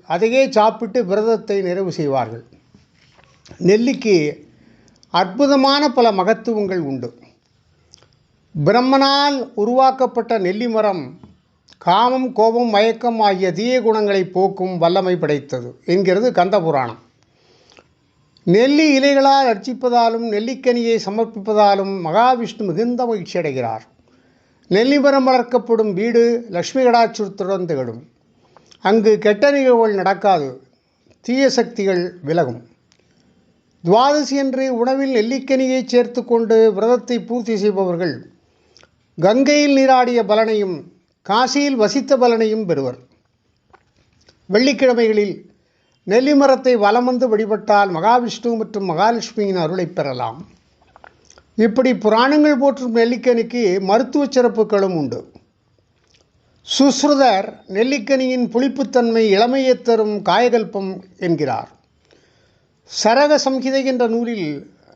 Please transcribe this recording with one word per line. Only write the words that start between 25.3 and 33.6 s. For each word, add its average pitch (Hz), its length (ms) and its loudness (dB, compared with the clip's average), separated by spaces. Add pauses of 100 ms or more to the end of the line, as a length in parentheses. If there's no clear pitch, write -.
வீடு 226 280 0 (280)
லட்சுமி 175 340 -4
கடாட்சத்துடன் 202 840 0
திகழும். 127 320 -6 (840)
அங்கு 214 340 4
கெட்ட 208 340 2
நிகழ்வுகள் 247 440 2
நடக்காது, 185 520 0 (800)
தீய 254 240 0
சக்திகள் 196 520 -2 (200)
விலகும். 139 360 -2 (1300)